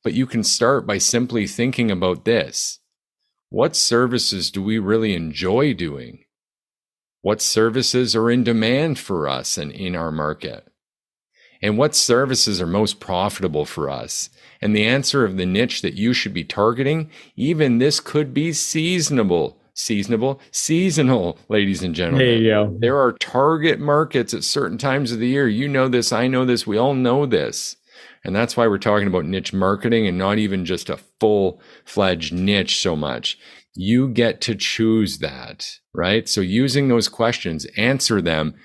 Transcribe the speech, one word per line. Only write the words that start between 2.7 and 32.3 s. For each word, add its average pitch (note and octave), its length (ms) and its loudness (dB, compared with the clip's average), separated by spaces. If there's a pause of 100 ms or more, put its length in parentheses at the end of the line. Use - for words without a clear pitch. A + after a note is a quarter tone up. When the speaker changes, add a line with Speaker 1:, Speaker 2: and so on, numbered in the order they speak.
Speaker 1:
What D3 260 0
services A#2+ 720 0
do G2 120 -6
we A2 160 -2
really G#2+ 340 0
enjoy F#2 640 0
doing? C#2+ 460 -8 (1000)
What G#2 220 -2
services A2+ 720 2
are A2+ 140 2
in B2 140 2
demand A#2+ 540 2
for D#2+ 300 -4
us C2+ 300 -4
and D2 120 -8
in F2+ 240 -6
our E2 160 -4
market? D2+ 560 -6 (960)
And G#2 180 0
what D3 160 2
services A#2+ 680 2
are F2 60 -2
most G2+ 320 0
profitable F2+ 640 -2
for C#2+ 240 -6
us? B1 420 -8 (300)
And G#2+ 140 0
the G#2 120 4
answer C3+ 380 2
of F#2+ 120 -2
the F2+ 100 -2
niche G#2+ 360 0
that D2+ 120 -4
you A2+ 180 0
should G2 220 -2
be E2+ 100 -4
targeting, C3 680 0 (260)
even C#3+ 420 2
this C#3+ 220 2
could C#3+ 340 -2
be D#3 180 0
seasonable, D3 1080 0 (140)
seasonable, A2+ 640 -2 (100)
seasonal, C#3+ 880 0 (100)
ladies G2 340 0
and F2 120 -4
gentlemen. F2+ 320 2
Speaker 2:
There A#2 100 4
you A2+ 140 4
go. G#2 300 2
Speaker 1:
There B2+ 180 2
are B2+ 140 4
target D3+ 640 0
markets C#3+ 560 0
at - 100 -6
certain A2+ 340 -2
times C3 340 -2
of A2 80 -6
the B2 80 0
year. C3+ 200 2
You A#2+ 200 0
know C3 200 2
this, A#2+ 240 0
I A#2 140 0
know C3 180 0
this, B2 220 0
we G#2+ 100 -2
all C3+ 180 2
know C3 320 2
this. D#2 500 -2 (480)
And F#2 100 -4
that's A#2 220 0
why A#2 120 4
we're G2 100 2
talking G#2 300 2
about F2+ 160 0
niche F#2 280 -4
marketing G2+ 540 2
and F2 120 -2
not G2 200 0
even G2 260 -2
just E2+ 260 -4
a - 80 -6 (220)
full-fledged F#2+ 1120 0